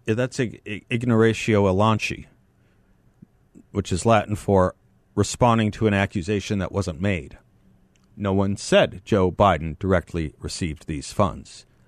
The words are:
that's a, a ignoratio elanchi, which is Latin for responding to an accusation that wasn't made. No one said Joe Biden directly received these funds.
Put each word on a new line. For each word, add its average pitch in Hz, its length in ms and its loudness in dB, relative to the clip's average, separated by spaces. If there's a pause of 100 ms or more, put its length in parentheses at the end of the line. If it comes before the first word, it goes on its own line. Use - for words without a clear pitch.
that's 120 340 -2
a, 120 200 -4 (100)
a 104 200 -10
ignoratio 113 800 2
elanchi, 107 540 0 (1500)
which 101 200 -4
is 90 140 -2
Latin 104 300 2
for 95 400 2 (400)
responding 113 560 2
to 110 160 0
an 101 60 2
accusation 98 680 -2
that 90 120 -6
wasn't 90 280 -4
made. 90 380 -4 (760)
No 98 180 -2
one 98 240 0
said - 480 0
Joe 92 260 2
Biden 80 460 2
directly 87 600 -2
received - 480 -8
these 73 260 -10
funds. - 520 -6 (220)